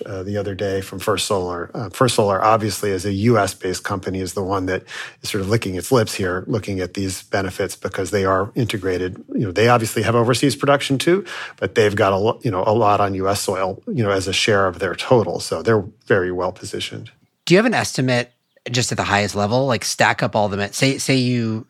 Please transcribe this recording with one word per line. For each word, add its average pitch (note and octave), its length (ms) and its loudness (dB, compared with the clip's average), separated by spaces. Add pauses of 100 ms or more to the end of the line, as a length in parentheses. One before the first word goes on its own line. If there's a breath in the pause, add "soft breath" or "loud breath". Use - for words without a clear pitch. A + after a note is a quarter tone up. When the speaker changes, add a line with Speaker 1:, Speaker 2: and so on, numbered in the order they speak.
Speaker 1:
uh, F#2+ 160 -8
the G2+ 160 -4
other G2 160 -4
day G2 260 -2
from F#2+ 180 -12
First F#2+ 280 -2
Solar. F2+ 480 -2
Uh, G#2+ 160 -6
First A#2+ 240 2
Solar, G2+ 280 4
obviously, G#2+ 500 2
as F2+ 120 -2
a G2+ 80 0
U G#2+ 260 4
S G2 140 2
based - 320 -6
company, F#2+ 360 -4
is F#2 120 -6
the G#2 100 -4
one F#2+ 240 -2
that F#2 180 -2 (380 loud breath)
is A#2+ 60 -8
sort G2+ 140 -4
of F#2+ 80 -4
licking G#2 240 0
its F2+ 180 -2
lips A2+ 220 2
here, F#2 320 -2
looking G2+ 340 -4
at F2+ 140 -6
these F#2+ 280 -6
benefits F#2+ 540 -4
because F#2+ 340 -6
they G2 140 0
are F#2+ 300 2
integrated. F#2 680 -2 (120)
You D#3+ 120 0
know, F2+ 60 -6
they G#2 160 4
obviously A#2 340 2
have A2 120 2
overseas B2 420 2
production C#3 400 2
too, F3+ 280 2 (340 loud breath)
but F#2+ 160 -4
they've G#2 220 2
got G2+ 180 4
a - 20 2
lo-, G#2+ 260 0
you B2+ 80 0
know, F#2 160 0
a A2 60 4
lot G#2 280 4
on G2 140 0
U F#2+ 140 -2
S G2+ 140 0
soil, F#2+ 440 -2
you F3 160 -2
know, G2+ 80 2
as F#2+ 160 0
a G2 60 -4
share G2 340 2
of F2+ 120 -2
their F#2 160 -2
total. G2 460 2
So E2+ 200 -4
they're A2 240 2 (220)
very F#2 260 2
well F2+ 200 -2
positioned. G#2 580 -10 (340)
Speaker 2:
Do E3 100 4
you F3+ 40 8
have A3 80 4
an A3+ 80 0
estimate B2 580 0 (380)
just B2 220 0
at G#2 60 -2
the G2 60 -2
highest G2+ 300 0
level, G#2 320 0
like, A#2 180 0
stack - 380 2
up A#2+ 140 -2
all G#2 120 2
the, G2 80 -2
me-, G2+ 120 -2
say, C3+ 300 0
say C3+ 180 0
you A#2 540 0